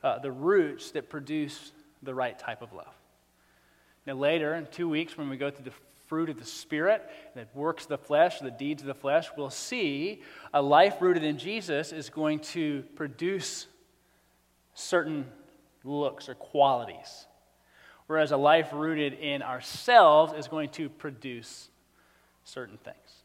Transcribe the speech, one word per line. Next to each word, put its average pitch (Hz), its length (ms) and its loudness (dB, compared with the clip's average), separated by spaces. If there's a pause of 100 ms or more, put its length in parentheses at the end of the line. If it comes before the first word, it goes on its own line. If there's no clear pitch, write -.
uh, 123 160 -2
the 135 120 -8
roots 156 600 0
that - 180 -8
produce 147 640 -8 (320)
the 131 100 -10
right 127 240 -4
type 117 240 -10
of 113 120 -18
love. - 200 -18 (1120)
Now 139 100 -8
later, 151 400 0
in 151 120 -10
two 170 220 -6
weeks, 160 280 -4
when 143 120 -8
we 135 80 -8
go 139 120 -4
through 139 160 -14
the 123 120 -16 (300)
fruit 160 220 -2
of 131 80 -10
the 110 80 -16
Spirit 185 640 0 (260)
that 120 200 -16
works 160 300 -4
the 143 120 -4
flesh, 165 420 4
the 131 120 -10
deeds 139 300 -6
of 139 60 -10
the 135 60 -6
flesh, 147 440 0
we'll 139 120 -6
see 175 720 -6 (320)
a 143 80 4
life 170 400 6
rooted 175 220 4
in 147 140 -2
Jesus 160 560 -6
is 156 160 -12
going 151 300 -2
to 151 440 -6 (120)
produce 160 720 -6 (1120)
certain 151 480 0 (560)
looks 143 460 -6
or 127 60 -12
qualities, 127 920 0 (800)
whereas 151 260 2
a 143 60 4
life 151 340 6
rooted 151 420 -2
in 143 280 -4
ourselves 156 920 6
is 151 140 -8
going 156 220 -6
to 151 180 -8
produce 127 840 -12 (720)
certain 107 340 -14
things. - 480 -20